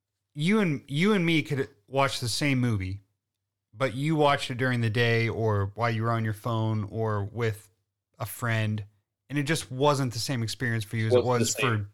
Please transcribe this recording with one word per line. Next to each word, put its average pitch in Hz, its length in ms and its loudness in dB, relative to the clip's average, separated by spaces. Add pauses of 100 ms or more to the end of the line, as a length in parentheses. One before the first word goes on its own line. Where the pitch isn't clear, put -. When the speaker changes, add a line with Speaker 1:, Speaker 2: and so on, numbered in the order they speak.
(400)
Speaker 1:
you 196 200 4
and, 160 280 0
you 175 260 2
and 175 120 2
me 165 160 4
could 135 260 -2 (200)
watch 135 320 0
the 120 100 -4
same 139 300 0
movie, 98 420 -2 (720)
but 123 220 -4
you 151 200 0
watched 143 360 2
it 123 60 -6
during 123 240 0
the 113 80 2
day 117 380 2
or 101 460 0
while 117 160 -2
you 113 140 -2
were 117 80 0
on 117 120 0
your 110 100 -2
phone 110 580 -2
or 107 340 -2
with 110 460 -4 (480)
a 113 80 -6
friend, 110 560 -2 (480)
and 143 80 -2
it 143 40 0
just - 280 -4
wasn't 135 420 2
the 117 60 -6
same 120 240 -4
experience 113 400 -2
for - 140 -10
you 110 100 0
as 113 80 4
it 120 80 4
Speaker 2:
Wasn't 120 160 0
the - 0 -
Speaker 1:
was 113 140 0
Speaker 2:
same. 110 400 -2